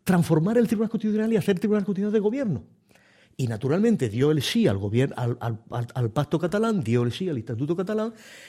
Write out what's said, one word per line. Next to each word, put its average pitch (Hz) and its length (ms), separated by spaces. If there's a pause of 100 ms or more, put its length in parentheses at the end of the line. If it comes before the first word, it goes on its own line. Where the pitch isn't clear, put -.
transformar 175 540
el 240 80
Tribunal 220 240
Constitucional 214 420
y 220 40
hacer 190 240
Tribunal 208 240
Constitucional 202 300
de 220 60
gobierno. 214 440 (720)
Y, 131 100
naturalmente, 139 600
dio 127 240
el 147 100
sí 226 240
al 101 120
gobier-, 104 380
al, 120 240
al, 113 200 (100)
al, 117 240
al 120 160
pacto 147 300
catalán, 208 420
dio 120 220
el 120 80
sí 190 160
al 147 100
Estatuto 135 380
catalán, 214 360 (360)